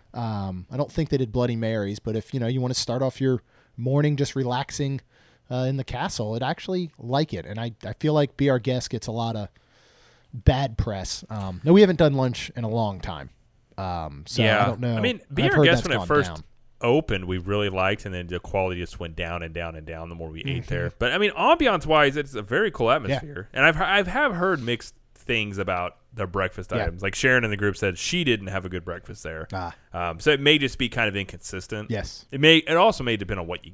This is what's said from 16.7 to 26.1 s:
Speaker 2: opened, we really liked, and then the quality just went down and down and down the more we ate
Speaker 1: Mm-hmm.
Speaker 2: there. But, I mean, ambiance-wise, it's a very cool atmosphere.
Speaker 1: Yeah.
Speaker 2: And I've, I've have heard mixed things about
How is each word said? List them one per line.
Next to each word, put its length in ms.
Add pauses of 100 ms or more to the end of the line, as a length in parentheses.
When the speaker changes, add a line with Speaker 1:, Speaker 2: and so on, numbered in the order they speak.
Speaker 2:
opened, 440
we 120
really 320
liked, 360
and 80
then 140
the 120
quality 420
just 180
went 160
down 280
and 100
down 220
and 100
down 240
the 60
more 140
we 120
ate 40 (180)
Speaker 1:
Mm-hmm. 100
Speaker 2:
there. 260
But, 120
I 60
mean, 140
ambiance-wise, 840
it's 180
a 60
very 300
cool 200
atmosphere. 600
Speaker 1:
Yeah. 60
Speaker 2:
And 60
I've, 160
I've 260
have 260
heard 280
mixed 340 (200)
things 420
about 400 (160)